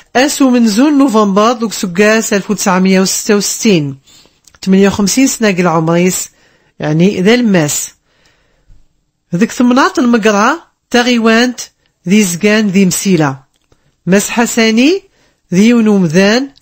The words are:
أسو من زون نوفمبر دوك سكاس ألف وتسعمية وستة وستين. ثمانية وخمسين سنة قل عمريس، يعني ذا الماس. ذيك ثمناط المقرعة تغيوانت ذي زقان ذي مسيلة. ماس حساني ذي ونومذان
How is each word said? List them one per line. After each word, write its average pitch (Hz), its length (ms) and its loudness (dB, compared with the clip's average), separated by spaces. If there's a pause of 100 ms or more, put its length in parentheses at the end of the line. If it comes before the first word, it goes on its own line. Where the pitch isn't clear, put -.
(160)
أسو 277 340 0
من 247 180 2
زون 269 300 2
نوفمبر 214 560 2
دوك 220 200 -6
سكاس 214 600 -2
ألف 196 180 -4
وتسعمية 190 500 0
وستة 196 340 -2
وستين. 170 600 -2 (680)
ثمانية 190 220 2
وخمسين 208 400 0
سنة 220 240 -2
قل 180 160 -2
عمريس، 170 600 -2 (500)
يعني 165 420 0
ذا 214 120 2
الماس. 196 600 -2 (1400)
ذيك 220 160 0
ثمناط 269 480 0
المقرعة 240 720 0 (180)
تغيوانت 233 720 0 (500)
ذي 208 140 4
زقان 208 440 0
ذي 196 180 2
مسيلة. 156 540 -2 (640)
ماس 196 240 0
حساني 233 760 0 (500)
ذي 214 200 4
ونومذان 208 760 2 (120)